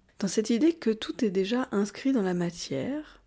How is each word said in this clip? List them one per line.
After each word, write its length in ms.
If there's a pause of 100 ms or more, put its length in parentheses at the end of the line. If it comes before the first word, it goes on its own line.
(180)
Dans 100
cette 200
idée 240
que 180
tout 360
est 40
déjà 420
inscrit 400
dans 100
la 120
matière, 920